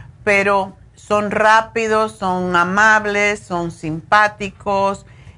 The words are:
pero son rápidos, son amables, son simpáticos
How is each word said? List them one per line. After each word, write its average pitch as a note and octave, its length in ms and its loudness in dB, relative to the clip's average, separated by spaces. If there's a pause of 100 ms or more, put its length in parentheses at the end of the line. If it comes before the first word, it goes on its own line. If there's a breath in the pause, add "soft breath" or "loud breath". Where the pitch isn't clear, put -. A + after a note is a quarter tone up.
(260 loud breath)
pero G3 500 0 (180)
son G#3 380 -4
rápidos, A3 880 0
son F#3 380 -4
amables, G#3 840 2
son E3+ 320 -6
simpáticos G3 1300 -2 (320 soft breath)